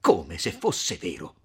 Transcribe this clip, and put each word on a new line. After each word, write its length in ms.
Come 380
se 140
fosse 440
vero? 380